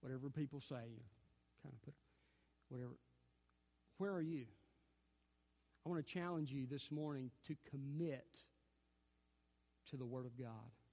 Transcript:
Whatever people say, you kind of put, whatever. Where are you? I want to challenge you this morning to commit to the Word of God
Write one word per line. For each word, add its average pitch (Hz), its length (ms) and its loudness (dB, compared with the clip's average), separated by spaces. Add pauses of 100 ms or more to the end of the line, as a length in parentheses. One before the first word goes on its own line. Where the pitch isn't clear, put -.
Whatever 131 300 0
people 143 300 2
say, - 140 -4
you 117 280 -4 (600)
kind 139 100 -10
of 120 100 -14
put, - 120 -10 (760)
whatever. 123 220 -4 (1040)
Where 196 140 4
are 180 100 6
you? 156 240 2 (1400)
I - 40 -2
want 165 160 4
to - 80 -8
challenge 170 380 4
you 135 160 2
this 135 240 -2
morning 147 400 0 (160)
to 151 80 0 (160)
commit 143 720 0 (1500)
to 143 60 -2
the 127 100 0
Word 127 200 0
of 120 120 -6
God 113 320 -4 (220)